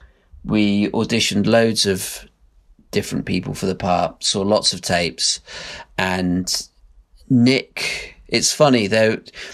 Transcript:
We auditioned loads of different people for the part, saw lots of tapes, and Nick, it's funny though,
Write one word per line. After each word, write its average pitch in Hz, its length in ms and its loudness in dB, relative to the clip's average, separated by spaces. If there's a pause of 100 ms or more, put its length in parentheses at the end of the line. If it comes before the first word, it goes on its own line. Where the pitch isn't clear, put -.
(440)
We 104 460 2
auditioned 107 560 0
loads 113 400 2
of - 400 -4 (640)
different - 360 -4
people 95 280 -4
for - 120 -6
the 92 80 -2
part, 87 480 -2
saw 101 200 -2
lots 101 300 2
of 92 80 -8
tapes, 85 600 -2 (580)
and 92 720 -2 (600)
Nick, - 880 0 (100)
it's - 260 0
funny 127 340 4
though, 110 320 4 (360)